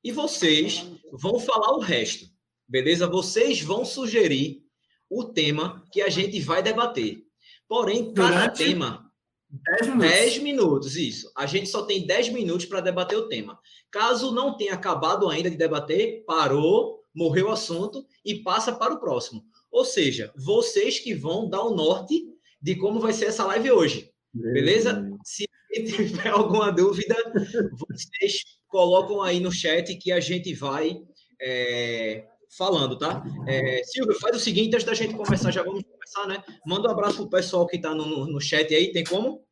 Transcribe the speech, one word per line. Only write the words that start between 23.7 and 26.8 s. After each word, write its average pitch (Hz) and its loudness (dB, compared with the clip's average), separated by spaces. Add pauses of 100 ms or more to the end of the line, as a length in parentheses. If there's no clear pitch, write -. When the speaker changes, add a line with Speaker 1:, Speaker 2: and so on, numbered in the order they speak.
Speaker 1:
hoje, 160 4 (220)
beleza? 143 2
Speaker 3:
Beleza. 202 -6
Speaker 1:
Se - -8 (400)
tiver 214 -2
alguma 208 4
dúvida, 190 2 (760)